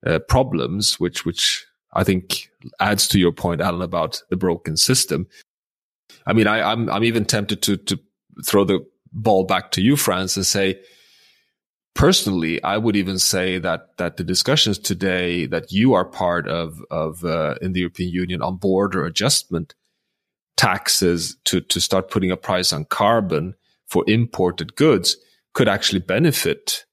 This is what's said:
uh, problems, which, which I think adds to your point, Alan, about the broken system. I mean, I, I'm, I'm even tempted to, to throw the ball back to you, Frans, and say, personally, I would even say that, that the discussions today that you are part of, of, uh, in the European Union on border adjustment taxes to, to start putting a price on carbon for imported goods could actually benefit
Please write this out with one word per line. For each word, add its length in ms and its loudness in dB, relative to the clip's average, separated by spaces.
uh, 140 2
problems, 760 0
which, 280 -4
which 400 -4
I 120 2
think 460 -2
adds 280 0
to 100 2
your 140 4
point, 280 -4
Alan, 220 -2
about 480 -4
the 60 -2
broken 420 -2
system. 480 0
I 60 0
mean, 140 6
I, 160 2
I'm, 260 0
I'm 160 0
even 220 2
tempted 360 -2
to, 140 0
to 240 -4
throw 180 4
the 220 0
ball 320 2
back 280 -2
to 100 0
you, 140 4
Frans, 400 -2
and 100 -2
say, 340 0
personally, 680 2
I 160 0
would 180 0
even 220 -2
say 400 0
that, 400 -6
that 180 -4
the 80 -6
discussions 540 0
today 680 -2
that 260 -6
you 200 4
are 140 4
part 420 -2
of, 320 -6
of, 320 -4
uh, 380 -2
in 120 -4
the 80 -2
European 300 -4
Union 300 -4
on 160 -4
border 480 0
adjustment 680 -2
taxes 880 0
to, 160 0
to 200 -4
start 300 0
putting 200 0
a 60 -2
price 360 -2
on 140 -6
carbon 680 0
for 200 0
imported 680 0
goods 420 2
could 160 2
actually 320 0
benefit 920 0